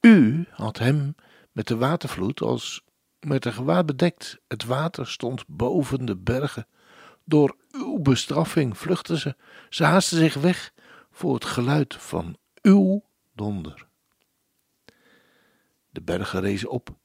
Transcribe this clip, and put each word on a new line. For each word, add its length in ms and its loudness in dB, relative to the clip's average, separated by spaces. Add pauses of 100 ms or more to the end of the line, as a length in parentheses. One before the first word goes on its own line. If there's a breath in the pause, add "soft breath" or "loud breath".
U 500 8
had 280 -10
hem 360 0 (380 soft breath)
met 160 -6
de 80 -2
watervloed 640 -2
als 440 -6 (360)
met 240 -4
een 80 -4
gewaad 340 0
bedekt. 640 -2
Het 160 -8
water 440 -4
stond 380 -8
boven 580 -2
de 120 -4
bergen. 500 -4 (580 soft breath)
Door 320 4 (140)
uw 280 -6
bestraffing 800 0
vluchtten 400 -4
ze. 180 -6 (320 loud breath)
Ze 160 -2
haasten 340 4
zich 160 4
weg 380 -2 (380 soft breath)
voor 240 -2
het 100 -4
geluid 500 -2
van 420 -8 (260)
uw 420 6 (300)
donder. 540 -10 (2000 soft breath)
De 120 -12
bergen 380 -4
rezen 300 -4
op 340 -10